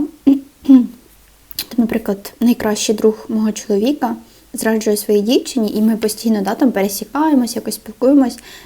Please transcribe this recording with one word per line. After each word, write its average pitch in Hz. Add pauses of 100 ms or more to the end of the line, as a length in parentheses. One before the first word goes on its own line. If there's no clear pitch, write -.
(640)
<clears throat> - (920)
то, -
наприклад, 220
найкращий 226
друг 220
мого 214
чоловіка 226 (380)
зраджує 220
своїй 208
дівчині, 220
і 214
ми 220
постійно, 220
да, 196
там 262
пересікаємось, 247
якось 214
спілкуємось, 254 (260)